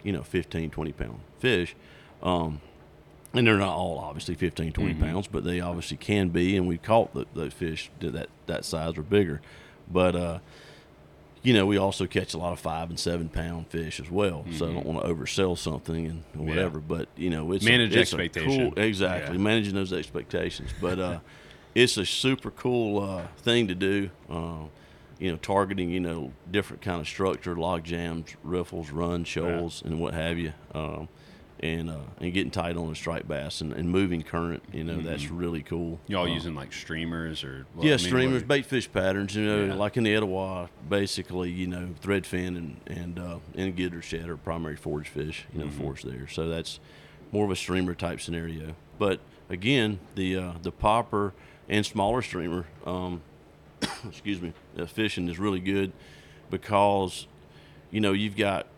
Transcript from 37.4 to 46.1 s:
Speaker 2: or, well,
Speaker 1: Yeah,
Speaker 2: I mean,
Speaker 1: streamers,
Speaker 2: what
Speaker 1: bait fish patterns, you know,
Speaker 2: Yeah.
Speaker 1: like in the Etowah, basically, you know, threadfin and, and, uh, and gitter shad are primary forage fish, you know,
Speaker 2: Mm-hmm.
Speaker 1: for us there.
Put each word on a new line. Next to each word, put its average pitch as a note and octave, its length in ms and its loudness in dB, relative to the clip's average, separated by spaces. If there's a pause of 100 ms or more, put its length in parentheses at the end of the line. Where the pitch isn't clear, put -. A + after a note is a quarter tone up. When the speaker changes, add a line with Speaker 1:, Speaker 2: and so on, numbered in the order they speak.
Speaker 2:
or, C2+ 300 -10
well, E2 100 -2
Speaker 1:
Yeah, D3+ 100 6
Speaker 2:
I B2+ 40 6
mean, F2 80 2
Speaker 1:
streamers, B2+ 380 4
Speaker 2:
what A#2 40 -6
Speaker 1:
bait C#3+ 200 4
fish B2 260 0
patterns, F#2+ 420 2
you G#2+ 80 2
know, G#2 220 4
Speaker 2:
Yeah. G2 80 0
Speaker 1:
like G#2 240 0
in A#2+ 60 4
the G#2+ 100 6
Etowah, F#2+ 560 0 (180)
basically, F#2 640 0
you F2+ 160 -2
know, F2+ 240 -4 (100)
threadfin F2+ 500 0
and, E2+ 360 -6
and, F2 320 -8
uh, F2 220 -8 (160)
and F#2 200 -2
gitter F2 280 -2
shad E2 260 -6
are D#2+ 80 -6
primary E2 380 -4
forage D2+ 340 -4
fish, D2 420 -6
you - 100 -10
know, D2+ 40 -6
Speaker 2:
Mm-hmm. D2 180 -6
Speaker 1:
for C2+ 100 -4
us - 100 -12
there. B1+ 240 -8